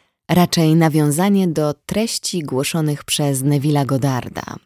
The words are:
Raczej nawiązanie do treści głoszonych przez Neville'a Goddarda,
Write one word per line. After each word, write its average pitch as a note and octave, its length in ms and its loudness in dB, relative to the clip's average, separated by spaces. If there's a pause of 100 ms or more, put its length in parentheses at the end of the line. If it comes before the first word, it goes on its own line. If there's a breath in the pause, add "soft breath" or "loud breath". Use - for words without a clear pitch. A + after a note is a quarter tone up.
(300 soft breath)
Raczej E3 460 4
nawiązanie E3 720 2
do D3+ 260 -2
treści - 680 -4
głoszonych C#3+ 640 -2
przez C#3 380 -2
Neville'a C#3+ 440 2
Goddarda, C3 800 -4